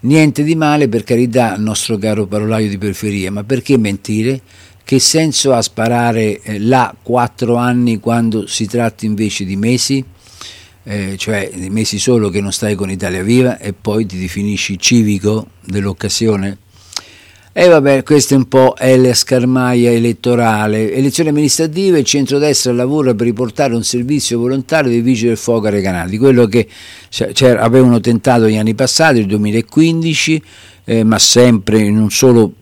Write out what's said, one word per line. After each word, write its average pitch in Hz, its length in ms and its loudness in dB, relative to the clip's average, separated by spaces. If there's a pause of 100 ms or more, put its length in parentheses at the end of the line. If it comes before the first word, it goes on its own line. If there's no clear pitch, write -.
Niente 147 420 2
di 160 120 0
male, 151 320 0
per 107 160 -2
carità, 117 540 0
nostro 107 400 -4
caro 104 280 -2
parolaio 107 440 -2
di 98 80 -6
periferia, 101 540 -6
ma 104 120 -8
perché 123 340 0
mentire? 110 640 -2 (400)
Che - 160 0
senso 147 560 0
ha 117 80 2
sparare, 113 800 -2
eh, 107 160 -10
là 120 460 0
quattro 120 540 -2
anni 120 420 0
quando 113 480 -2
si - 180 -6
tratta 117 400 -4
invece 107 380 -4
di 95 140 -6
mesi? 123 460 -2 (800)
Eh, 98 340 -8
cioè 104 360 -6
di 92 160 -10
mesi 104 300 -4
solo 113 300 2
che 92 100 -4
non 101 140 -6
stai 104 220 -4
con 95 140 -6
Italia 92 340 -6
Viva 123 360 2
e 101 140 -8
poi 110 320 -4
ti 92 120 -10
definisci 98 600 -6
civico 107 720 0 (160)
dell'occasione? 98 920 -4 (920)
E 175 160 2
vabbè, 139 360 4
questa 143 320 2
è - 20 6
un 131 100 2
po' 131 300 4
è 131 180 4
la 127 180 4
scarmaia 123 800 0
elettorale. 110 1000 0
Elezioni 139 360 0
amministrative, 160 680 0
il 127 60 0
centrodestra 143 680 0
lavora 127 440 0
per 113 100 -2
riportare 120 480 -2
un 117 100 -2
servizio 123 560 -2
volontario 135 500 -2
dei 117 120 0
vigili 117 280 0
del 110 80 0
fuoco 113 300 -2
a 104 40 0
Recanati, 92 460 -4
quello 123 280 4
che 107 220 0 (420)
c-, - 240 -6
c'era, 127 280 2
avevano 120 380 4
tentato 117 480 2
gli 107 80 2
anni 107 200 0
passati, 131 440 2
il 107 60 0
duemilaquindici, 151 1160 0 (440)
eh, 113 180 0
ma 110 160 2
sempre 110 600 4
in 104 180 2
un 107 140 2
solo 117 500 4